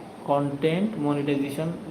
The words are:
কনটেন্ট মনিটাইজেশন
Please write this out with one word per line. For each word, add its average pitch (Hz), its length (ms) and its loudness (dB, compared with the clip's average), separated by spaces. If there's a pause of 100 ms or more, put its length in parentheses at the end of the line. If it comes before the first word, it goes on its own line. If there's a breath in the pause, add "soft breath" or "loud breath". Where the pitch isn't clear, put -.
(260)
কনটেন্ট 147 640 2 (100)
মনিটাইজেশন 143 680 0 (240)